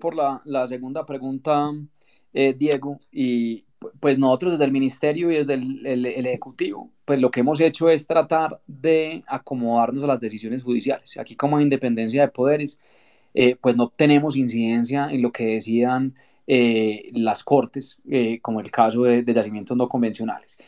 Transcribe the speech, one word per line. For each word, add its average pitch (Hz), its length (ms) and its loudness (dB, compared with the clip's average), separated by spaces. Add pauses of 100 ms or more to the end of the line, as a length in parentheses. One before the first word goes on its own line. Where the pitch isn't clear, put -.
por 165 140 -4
la, 139 300 -2
la 135 220 -2
segunda 127 400 -8
pregunta, 143 640 -2 (640)
eh, 135 240 2
Diego, 143 400 0 (120)
y 120 540 -2 (160)
pu-, - 180 -16
pues 135 200 2
nosotros 135 340 2
desde 151 120 2
el 135 80 2
ministerio 151 580 0
y 160 60 0
desde 143 180 0
el, 131 320 -6
el, 127 180 -2
el 123 220 -4
ejecutivo, 127 640 -6 (140)
pues 143 140 0
lo 127 120 4
que 123 100 0
hemos 147 200 2
hecho 165 280 2
es 151 180 4
tratar 160 600 0
de 160 600 0
acomodarnos 120 760 -2
a - 20 -4
las 131 140 0
decisiones 113 420 -8
judiciales. 123 540 -4
Aquí - 180 -14
como 147 220 0
hay 147 60 4
independencia 127 600 0
de 135 60 6
poderes, 143 500 0 (540)
eh, 123 260 4
pues 123 180 2
no 120 120 2
tenemos 147 480 4
incidencia 120 760 0
en 135 120 0
lo 120 100 0
que 117 140 -4
decidan, 120 680 0 (340)
eh, 113 640 2
las 110 320 -2
cortes, 135 540 -2 (120)
eh, 117 300 -2
como 110 200 -6
el 98 120 -12
caso 117 320 2
de, 120 180 4
de 120 100 0
yacimientos 107 440 -2
no 123 120 0
convencionales. 113 800 -6